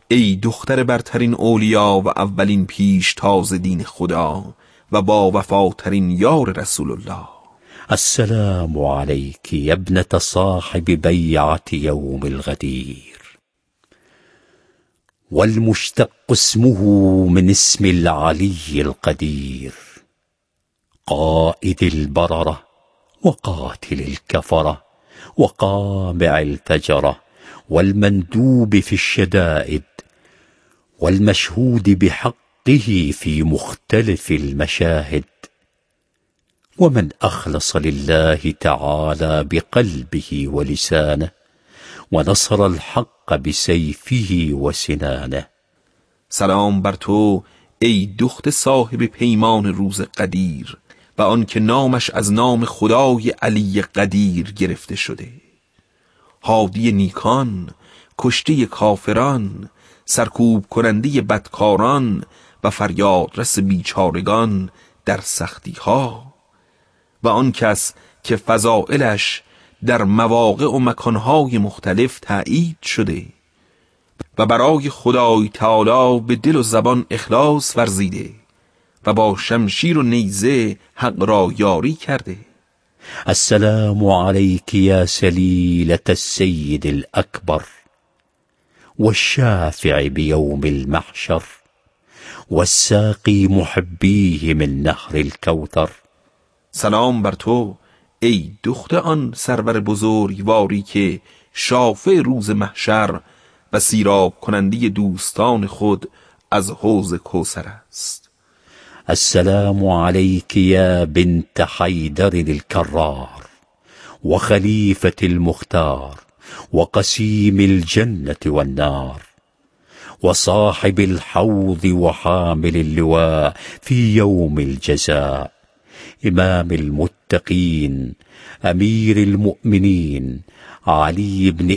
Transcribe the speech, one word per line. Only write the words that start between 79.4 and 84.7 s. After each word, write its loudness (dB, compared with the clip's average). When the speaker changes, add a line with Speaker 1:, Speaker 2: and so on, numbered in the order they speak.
Speaker 1:
و 2
نیزه 0
حق -4
را 2
یاری 2
کرده. -8
Speaker 2:
السلام 2
علیک 2